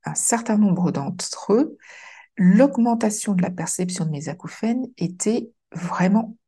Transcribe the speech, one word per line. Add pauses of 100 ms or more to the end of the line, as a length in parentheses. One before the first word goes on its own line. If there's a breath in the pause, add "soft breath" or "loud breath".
un
certain
nombre
d'entre
eux, (600 loud breath)
l'augmentation
de
la
perception
de
mes
acouphènes (120)
était (220)
vraiment (120)